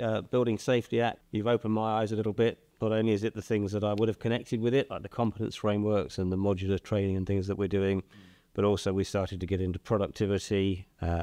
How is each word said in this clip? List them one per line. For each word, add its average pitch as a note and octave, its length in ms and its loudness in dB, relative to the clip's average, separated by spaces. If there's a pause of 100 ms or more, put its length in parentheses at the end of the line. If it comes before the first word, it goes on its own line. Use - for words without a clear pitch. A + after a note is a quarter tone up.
uh, A2 220 0
Building A#2 360 2
Safety A#2+ 420 0
Act, A#2 180 0 (120)
you've G#2+ 160 -2
opened A2+ 280 2
my A2 260 0
eyes G#2+ 100 -2
a A2 60 -2
little A2 160 0
bit. A2+ 260 2 (220)
Not A2 100 0
only A2 220 4
is G2+ 100 2
it A2 120 -2
the G#2+ 80 -6
things G#2 300 0
that G#2 120 0
I G#2 80 0
would A2 160 2
have G#2+ 100 -4
connected A#2 420 -2
with A#2+ 140 2
it, - 160 0
like F#2 120 -6
the G2 60 -12
competence A2 460 -4
frameworks G#2 640 0
and F#2 140 0
the F#2 40 0
modular F#2+ 440 0
training G2 360 0
and F#2 100 -2
things G2 200 0
that G2 100 -2
we're G2 120 -2
doing, F#2+ 340 2 (520)
but G2+ 100 0
also G2+ 280 2
we F#2+ 120 2
started F#2+ 360 -4
to F2+ 60 -4
get F2+ 140 0
into F#2 180 -2
productivity, G2 1120 0 (120)
uh, E2+ 220 0